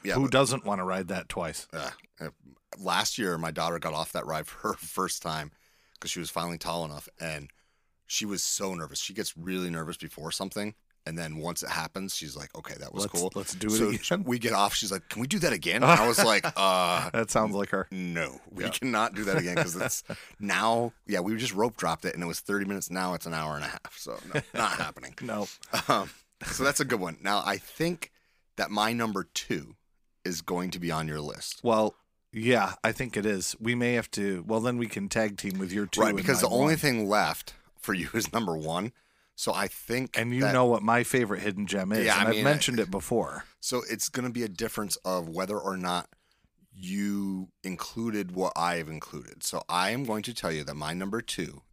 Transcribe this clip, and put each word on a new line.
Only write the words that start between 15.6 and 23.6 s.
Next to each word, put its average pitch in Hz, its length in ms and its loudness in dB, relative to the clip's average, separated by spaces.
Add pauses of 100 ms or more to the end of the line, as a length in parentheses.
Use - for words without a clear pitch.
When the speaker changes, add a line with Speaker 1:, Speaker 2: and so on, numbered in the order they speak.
Speaker 1:
I 156 240 10
was 120 160 6
like, 104 200 6
Speaker 2:
<laughs> 165 140 -2
Speaker 1:
"Uh, 90 540 4
Speaker 2:
That - 180 0
sounds 110 240 2
like 98 160 -2
her. 95 220 0
Speaker 1:
no, 85 580 -4
we 92 140 -8
Speaker 2:
Yeah. 95 80 -2
Speaker 1:
cannot 117 420 0
do 104 120 -4
that 95 120 2
again 87 200 0
'cause 87 180 0
Speaker 2:
<laughs> - 40 -6
Speaker 1:
it's - 240 -2 (360)
now, 110 540 2 (120)
yeah, 98 140 2
we 101 180 0
just 113 160 -2
rope 107 240 2
dropped 82 280 0
it, 90 100 -2
and 87 80 -4
it 87 40 -2
was 82 120 -4
thirty 101 260 -2
minutes. 98 240 -4
Now 92 240 -2
it's 85 140 -6
an 82 80 -4
hour 78 200 -2
and 73 80 -6